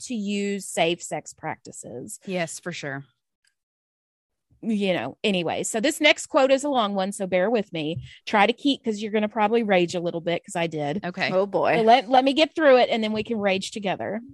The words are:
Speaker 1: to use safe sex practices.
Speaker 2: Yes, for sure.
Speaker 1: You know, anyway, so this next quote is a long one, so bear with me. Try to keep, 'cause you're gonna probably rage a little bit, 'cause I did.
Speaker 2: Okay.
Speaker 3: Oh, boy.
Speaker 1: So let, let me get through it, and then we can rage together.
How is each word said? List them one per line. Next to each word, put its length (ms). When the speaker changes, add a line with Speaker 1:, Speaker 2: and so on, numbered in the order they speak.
Speaker 1:
to 140
use 520
safe 340
sex 320
practices. 920
Speaker 2:
Yes, 340
for 140
sure. 320
Speaker 1:
You 300
know, 300
anyway, 380
so 180
this 220
next 240
quote 260
is 120
a 60
long 260
one, 160
so 160
bear 220
with 220
me. 320
Try 220
to 60
keep, 300
'cause 180
you're 100
gonna 180
probably 320
rage 320
a 60
little 200
bit, 240
'cause 120
I 100
did. 400
Speaker 2:
Okay. 260
Speaker 3:
Oh, 140
boy. 320
Speaker 1:
So 60
let, 260
let 160
me 80
get 220
through 220
it, 120
and 140
then 100
we 100
can 140
rage 320
together. 500